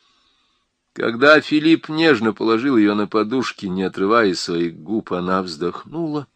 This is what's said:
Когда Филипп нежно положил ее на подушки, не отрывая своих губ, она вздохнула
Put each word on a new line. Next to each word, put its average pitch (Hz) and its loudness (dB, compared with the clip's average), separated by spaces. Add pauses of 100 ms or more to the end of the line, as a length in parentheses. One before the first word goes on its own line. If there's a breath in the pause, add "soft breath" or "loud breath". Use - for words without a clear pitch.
(1000)
Когда 135 4
Филипп 156 0
нежно 151 2
положил 113 0
ее 104 4
на 104 -2
подушки, 110 -4
не 95 -4
отрывая 98 0
своих 85 -4
губ, 95 -6
она 92 -2
вздохнула 104 -8